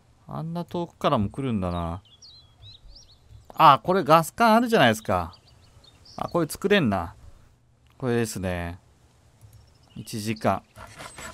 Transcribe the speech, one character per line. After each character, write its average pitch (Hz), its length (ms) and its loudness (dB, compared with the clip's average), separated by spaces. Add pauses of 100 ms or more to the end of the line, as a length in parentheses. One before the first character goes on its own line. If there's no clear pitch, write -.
(280)
あ 147 140 -10
ん 165 100 -10
な 170 140 -8
遠 175 200 -6
く - 100 -20
か 180 120 -2
ら 147 100 4
も 101 120 -2
来 - 100 -10
る 131 140 -4
ん 98 60 -2
だ 90 100 -2
な。 85 320 -6 (1500)
あ、 147 280 8
こ 180 120 0
れ 190 100 0
ガ 156 180 6
ス - 120 -10
管 226 200 4
あ 233 60 4
る 247 80 -2
じ 220 80 2
ゃ - 20 4
な 139 80 6
い 113 40 6
で 110 60 2
す 110 60 -14
か。 90 320 -4 (840)
あ、 - 120 -8
こ 175 140 -2
れ 151 40 0
作 - 220 -8
れ 202 100 4
ん 127 120 2
な。 90 240 -4 (800)
こ 131 120 -6
れ 120 80 0
で 117 100 0
す 104 120 -10
ね。 90 400 -6 (1160)
一 113 240 -10
時 110 160 -4
間。 101 260 -2 (720)